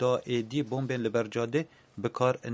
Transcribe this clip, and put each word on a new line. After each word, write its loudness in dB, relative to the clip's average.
دا 4
ئێدی 0
بۆمبێن -2
لە 2
بەرجادێ 0
بکار 2